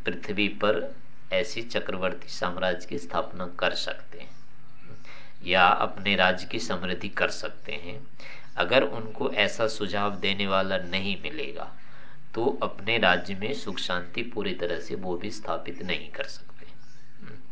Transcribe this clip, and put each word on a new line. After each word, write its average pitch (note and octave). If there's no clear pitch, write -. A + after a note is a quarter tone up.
पृथ्वी G#2
पर -
ऐसी F#2+
चक्रवर्ती F#2
साम्राज्य F2+
की F2
स्थापना F2+
कर F2+
सकते -
हैं -
या F2+
अपने G2
राज्य F#2
की A2
समृद्धि F2+
कर F#2
सकते -
हैं। E2+
अगर G#2
उनको A2+
ऐसा G#2
सुझाव G2+
देने G2
वाला F#2+
नहीं F#2
मिलेगा, E2+
तो -
अपने A2
राज्य F#2
में G#2+
सुख F#2+
शांति F#2
पूरी F#2+
तरह F2
से -
वो F#2
भी G#2
स्थापित -
नहीं D#2
कर -
सकते। -